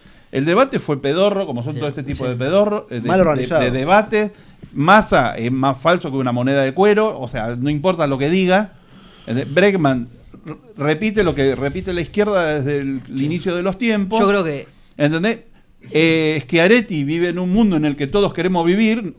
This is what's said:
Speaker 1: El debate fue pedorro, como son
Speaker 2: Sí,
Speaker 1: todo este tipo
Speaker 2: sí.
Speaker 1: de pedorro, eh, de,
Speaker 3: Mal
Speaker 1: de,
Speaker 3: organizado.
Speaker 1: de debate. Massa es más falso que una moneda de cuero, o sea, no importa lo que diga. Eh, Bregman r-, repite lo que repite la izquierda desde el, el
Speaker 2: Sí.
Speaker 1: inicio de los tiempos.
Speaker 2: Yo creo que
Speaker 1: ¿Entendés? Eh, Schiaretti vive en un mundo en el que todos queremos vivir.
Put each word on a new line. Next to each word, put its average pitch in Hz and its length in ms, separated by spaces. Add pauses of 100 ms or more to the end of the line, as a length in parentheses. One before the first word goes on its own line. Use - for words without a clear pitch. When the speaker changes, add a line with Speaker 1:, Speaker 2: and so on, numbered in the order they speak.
(300)
Speaker 1:
El 139 160
debate 214 340
fue 139 220
pedorro, 190 420
como 123 180
son 147 120
Speaker 2:
Sí, 156 40
Speaker 1:
todo 151 120
este 143 120
tipo 135 220
Speaker 2:
sí. 127 60
Speaker 1:
de 123 60
pedorro, 202 520
eh, 120 120
de, 110 80
Speaker 3:
Mal 185 100
Speaker 1:
de, - 20
Speaker 3:
organizado. 151 420
Speaker 1:
de 123 80
debate. 208 640 (400)
Massa 160 640
es 120 180
más 135 260
falso 175 320
que 135 60
una 127 160
moneda 135 300
de 135 100
cuero, 208 480
o 123 80
sea, 117 280
no 131 120
importa 156 380
lo 135 100
que 139 140
diga. 190 420 (540)
Eh, 127 200
Bregman 143 640 (380)
r-, 151 80 (240)
repite 196 440
lo 156 120
que 135 200
repite 143 380
la 175 80
izquierda 190 580
desde 143 200
el, 135 280
el 135 120
Speaker 2:
Sí. 139 80
Speaker 1:
inicio 170 280
de 175 80
los 185 140
tiempos. 220 420
Speaker 2:
Yo 202 100
creo 202 160
que 143 220 (300)
Speaker 1:
¿Entendés? 160 440 (500)
Eh, 156 540
Schiaretti 170 600
vive 170 240
en 175 100
un 180 140
mundo 208 240
en 151 80
el 147 120
que 143 100
todos 196 260
queremos 175 320
vivir. 214 540